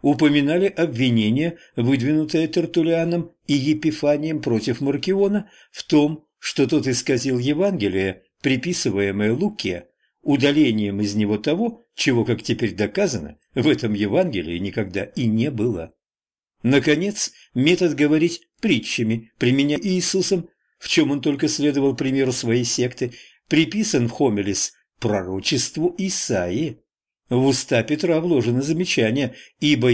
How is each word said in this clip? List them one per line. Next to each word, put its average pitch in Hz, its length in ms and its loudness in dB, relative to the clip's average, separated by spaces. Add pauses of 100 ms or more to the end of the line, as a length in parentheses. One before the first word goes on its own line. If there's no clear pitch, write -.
упоминали 147 640 2
обвинение, 131 920 0 (180)
выдвинутое 151 720 0
Тертуллианом 165 840 0 (160)
и 143 60 0
Епифанием 151 880 0
против 120 400 -2
Маркиона, 196 680 0 (220)
в - 120 -16
том, 151 420 2 (140)
что - 280 -2
тот 139 200 0
исказил 127 500 0
Евангелие, 123 840 -2 (180)
приписываемое 107 920 0
Луке, 127 520 -4 (360)
удалением 123 760 2
из 104 160 -2
него 107 220 0
того, 196 480 -2 (100)
чего, 120 300 0
как 117 180 -2
теперь 107 320 -2
доказано, 101 600 -4 (180)
в 131 120 0
этом 123 260 0
Евангелии 101 640 -2
никогда 95 460 -4
и - 220 -4
не 113 260 0
было. 110 420 -4 (680)
Наконец, 151 680 0 (220)
метод 160 420 2
говорить 151 460 2 (200)
притчами, 113 760 -2
применяемый 139 500 0
Иисусом, 185 600 -2 (280)
в - 120 -14
чем 143 220 2
он 143 100 -2
только 147 260 0
следовал 139 480 2
примеру 131 380 0
своей 120 320 0
секты, 123 480 -4 (340)
приписан 156 600 2
в 117 40 -4
Хомелис 101 640 0 (260)
пророчеству 107 1000 -2
Исаии. 127 840 -4 (480)
В 127 160 2
уста 127 380 0
Петра 156 360 0
вложено 127 420 0
замечание, 143 720 0 (260)
ибо 135 320 4